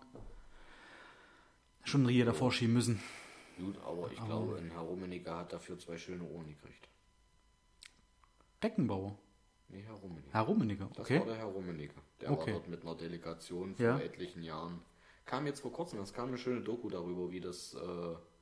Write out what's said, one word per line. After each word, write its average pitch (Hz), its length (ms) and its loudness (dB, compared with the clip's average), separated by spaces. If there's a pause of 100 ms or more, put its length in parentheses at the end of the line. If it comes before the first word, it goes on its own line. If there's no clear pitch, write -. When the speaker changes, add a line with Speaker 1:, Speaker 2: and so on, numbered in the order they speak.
(1800)
Speaker 1:
schon - 180 6
einen 131 60 10
Riegel 123 200 10
Speaker 2:
Ja. 117 40 8
Speaker 1:
davor 123 220 4
schieben 117 200 6
müssen. 117 280 6 (560)
Speaker 2:
Gut, 95 180 -2 (100)
aber 85 260 -2
ich - 80 -8
Speaker 1:
Aber 113 80 -4
Speaker 2:
glaube, 107 300 2
ein 82 140 -6
Herr 85 100 -6
Rummenigge 87 540 -4
hat 85 160 -6
dafür 87 260 -6
zwei 85 200 -8
schöne 90 260 -6
Ohren 80 240 -8
gekriegt. - 400 -16 (1700)
Speaker 1:
Beckenbauer? 104 580 2 (520)
Speaker 2:
Nee, 95 160 -12
Herr 110 100 -12
Rummenigge. 85 360 -10
Speaker 1:
Herr 110 100 6
Rummenigge, 110 540 2
Speaker 2:
Das - 100 -8
Speaker 1:
okay. 131 140 6
Speaker 2:
war - 60 4
der 113 120 -2
Herr 110 80 -4
Rummenigge. 90 480 -4 (280)
Der - 100 -2
Speaker 1:
Okay. 120 220 2
Speaker 2:
war 87 60 0
dort 82 100 -8
mit 85 140 -6
einer 82 120 -4
Delegation 85 800 -6
vor 117 100 4
Speaker 1:
Ja. 127 140 6
Speaker 2:
etlichen 87 440 -6
Jahren. 82 360 -6 (460)
Kam 139 220 0
jetzt 143 140 -2
vor 123 100 -4
kurzem, 165 280 -4
es 95 140 -8
kam 123 160 -2
eine 127 80 -2
schöne 123 240 0
Doku 104 280 -2
darüber, 90 420 -2
wie 90 80 -6
das, 90 340 -6
äh, 87 420 -4 (260)